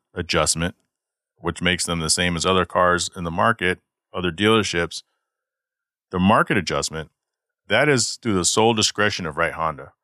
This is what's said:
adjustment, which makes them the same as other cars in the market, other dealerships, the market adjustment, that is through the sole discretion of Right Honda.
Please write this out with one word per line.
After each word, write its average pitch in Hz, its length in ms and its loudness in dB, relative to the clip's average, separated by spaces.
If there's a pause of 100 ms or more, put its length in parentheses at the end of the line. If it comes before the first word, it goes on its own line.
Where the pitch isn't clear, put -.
(140)
adjustment, 82 600 -2 (640)
which 85 240 -6
makes 90 240 0
them 85 140 -2
the 80 100 -2
same 90 260 0
as 80 100 -4
other 92 200 2
cars 90 500 0
in 87 80 -10
the 85 80 -8
market, 92 480 0 (340)
other 90 200 -4
dealerships, 95 680 0 (1080)
the 92 80 -2
market 113 380 4
adjustment, 78 540 -4 (560)
that 143 200 2
is 131 300 0
through 110 160 -2
the 90 100 2
sole 113 300 4
discretion 104 520 0
of 76 120 -10
Right 82 160 0
Honda. 78 400 -6 (100)